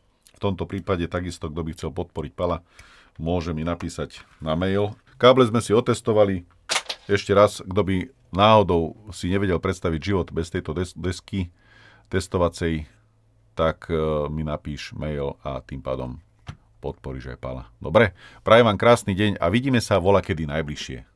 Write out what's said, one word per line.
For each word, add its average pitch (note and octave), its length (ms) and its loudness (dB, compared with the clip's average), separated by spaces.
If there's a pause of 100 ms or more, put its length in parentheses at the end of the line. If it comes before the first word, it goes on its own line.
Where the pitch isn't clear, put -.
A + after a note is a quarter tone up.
(340)
V - 60 -20
tomto F#2 260 -2
prípade F2+ 440 -4
takisto, F2 400 -6
kto D#2 100 -8
by D#2+ 140 -4
chcel D#2+ 160 -8
podporiť E2 420 -8
Pala, F2 300 -4 (560)
môže E2+ 340 -2
mi D#2 140 -4
napísať E2+ 560 -8 (160)
na D#2 160 -2
mail. G2 400 0 (240)
Káble B2+ 260 6
sme A2+ 140 0
si G#2 160 0
otestovali. G#2+ 720 2 (640)
Ešte G2+ 240 0
raz, G2+ 260 4
kto F#2 220 -2
by F#2+ 140 0 (340)
náhodou F#2 640 4 (160)
si - 180 -8
nevedel G2 300 0
predstaviť E2+ 420 -2
život F2+ 300 -2
bez E2 240 -4
tejto E2+ 180 -6
des-, F2 220 -6
desky F2+ 560 -6 (580)
testovacej, E2+ 800 -2 (720)
tak, D#2+ 320 -2
e, E2 80 0 (320)
mi D2+ 160 -6
napíš D2 480 -10
mail C#2+ 480 -6
a C2+ 160 -8
tým C2 240 -14
pádom B1+ 400 -8 (560)
podporíš C2 560 -12
aj - 80 -20
Pala. C2 220 -10 (180)
Dobre? F#2 320 4 (320)
Prajem A2+ 240 8
vám G2 80 0
krásny A2 400 4
deň G#2 240 2
a F2 80 2
vidíme B2 320 2
sa G2+ 160 2
voľakedy F2 480 2
najbližšie. D2 560 -8 (140)